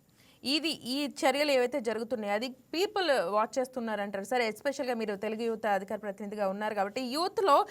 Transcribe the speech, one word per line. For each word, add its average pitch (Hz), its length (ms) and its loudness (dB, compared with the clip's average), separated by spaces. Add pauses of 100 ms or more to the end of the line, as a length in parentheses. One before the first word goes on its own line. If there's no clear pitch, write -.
(440)
ఇది, 302 260 0
ఈ 269 360 -4
చర్యలు 285 440 2
ఏవైతే 247 300 2
జరుగుతున్నాయో 220 540 -2
అది 233 140 0 (260)
పీపుల్ 381 360 0
వాచ్ 214 480 2
చేస్తున్నారంటారు. 208 680 -4
సరే, 240 260 2
especially-గా 254 440 -2
మీరు 214 220 -4
తెలుగు 220 260 -4
యువత 226 240 -2
అధికార 202 320 0
ప్రతినిధిగా 208 500 -4
ఉన్నారు 208 260 -2
కాబట్టి 208 260 0
యూత్లో 339 720 4